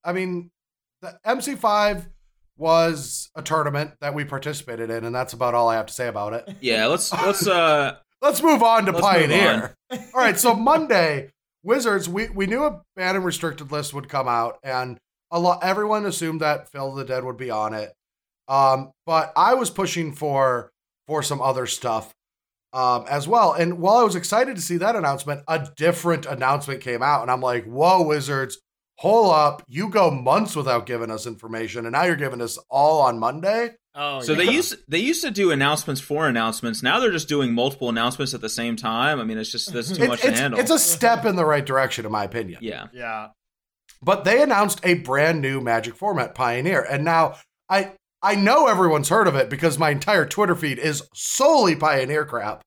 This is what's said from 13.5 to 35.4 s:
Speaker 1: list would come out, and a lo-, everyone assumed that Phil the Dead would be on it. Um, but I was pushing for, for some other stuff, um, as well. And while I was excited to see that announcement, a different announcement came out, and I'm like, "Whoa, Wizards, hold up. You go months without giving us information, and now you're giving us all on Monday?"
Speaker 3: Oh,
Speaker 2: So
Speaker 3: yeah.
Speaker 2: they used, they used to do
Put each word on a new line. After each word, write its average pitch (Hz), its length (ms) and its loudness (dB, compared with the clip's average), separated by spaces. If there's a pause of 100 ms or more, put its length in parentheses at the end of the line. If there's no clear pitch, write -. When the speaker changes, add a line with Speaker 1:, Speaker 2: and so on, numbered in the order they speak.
Speaker 1:
list 147 220 -6
would 139 160 -10
come 131 180 -2
out, 117 360 -2
and 127 340 -6 (320)
a 170 100 -2
lo-, 175 220 2
everyone 208 440 0
assumed 165 360 -4
that 151 300 -2
Phil 135 240 -8
the 135 100 -8
Dead 127 180 -4
would 127 140 -8
be 127 140 -8
on 107 240 -4
it. 107 180 -8 (540)
Um, 135 440 2 (140)
but 160 300 0
I 190 180 6
was 254 160 0
pushing 170 440 -4
for, 135 580 0 (340)
for 151 160 -4
some 143 220 -4
other 127 240 0
stuff, 110 440 -6 (640)
um, 123 340 0
as 143 200 -4
well. 202 260 4
And 170 240 0
while 190 200 4
I 247 60 6
was 196 120 2
excited 226 400 0
to 175 80 -8
see 175 140 -4
that 202 180 0
announcement, 143 520 -4
a 156 300 -2
different 170 480 0
announcement 135 560 -2
came 123 220 -4
out, 143 180 2
and 120 80 -6
I'm 127 120 0
like, 120 240 -2
"Whoa, 160 360 4
Wizards, 139 560 -2 (400)
hold 208 380 4
up. 147 320 2
You 175 220 -6
go 190 200 4
months 139 460 0
without 127 320 -2
giving 117 240 -6
us 110 160 -8
information, 113 580 -8
and 117 80 -8
now 151 120 2
you're 170 100 2
giving 131 260 -6
us 117 160 -8 (120)
all 147 320 4
on 120 180 2
Monday?" 190 560 -2 (240)
Speaker 3:
Oh, 143 200 -4
Speaker 2:
So 151 140 -2
Speaker 3:
yeah. 170 120 2
Speaker 2:
they 214 60 4
used, 320 240 0 (120)
they 160 120 -2
used 294 240 -2
to 285 80 -4
do 196 180 2